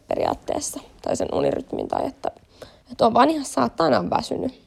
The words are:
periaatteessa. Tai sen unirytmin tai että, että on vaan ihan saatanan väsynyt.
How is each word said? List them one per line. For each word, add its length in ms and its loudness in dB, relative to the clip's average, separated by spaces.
periaatteessa. 720 -2
Tai 140 -2
sen 160 -4
unirytmin 560 -2
tai 180 -2
että, 240 -6
että 140 4
on 80 4
vaan 160 6
ihan 140 -2
saatanan 640 2
väsynyt. 560 -2